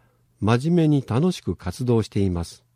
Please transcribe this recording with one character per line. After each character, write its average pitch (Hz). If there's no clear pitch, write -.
真 120
面 165
目 147
に 127
楽 147
し -
く 90
活 -
動 120
し -
て -
い 98
ま 87
す。 -